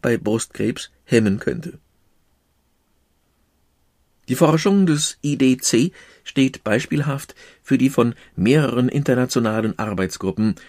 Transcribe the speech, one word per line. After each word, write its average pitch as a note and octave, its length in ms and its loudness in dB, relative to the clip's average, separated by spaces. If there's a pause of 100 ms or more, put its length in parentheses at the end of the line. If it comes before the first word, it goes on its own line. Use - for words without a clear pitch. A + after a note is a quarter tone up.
bei A#2+ 160 0
Brustkrebs - 760 -4 (140)
hemmen A2 340 2
könnte. - 400 -8 (2500)
Die B2+ 60 0
Forschung F3 500 2
des D3+ 360 -2
I D3 140 -2
D B2+ 220 2
C - 340 0 (320)
steht - 400 -2
beispielhaft C#3 680 -4 (280)
für C3+ 140 2
die C3 140 2
von A#2 240 0 (220)
mehreren B2 520 2
internationalen A#2+ 920 0
Arbeitsgruppen. G2 760 -4 (140)